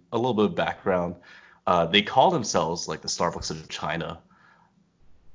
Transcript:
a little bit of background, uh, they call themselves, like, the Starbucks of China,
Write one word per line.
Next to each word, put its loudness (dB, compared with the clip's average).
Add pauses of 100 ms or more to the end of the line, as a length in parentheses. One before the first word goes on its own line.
(120)
a -2
little 0
bit 4
of 0
background, -2 (480)
uh, 4
they 4
call 4
themselves, -2
like, -8
the -12
Starbucks -4
of -12
China, -6 (1160)